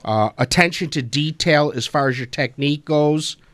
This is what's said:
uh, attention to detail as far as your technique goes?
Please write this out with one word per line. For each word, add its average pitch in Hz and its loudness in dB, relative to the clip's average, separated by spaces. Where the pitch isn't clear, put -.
uh, 107 2
attention 170 0
to 147 -4
detail 151 0
as 123 -4
far 139 0
as 127 -2
your 127 -8
technique 143 -4
goes? 151 0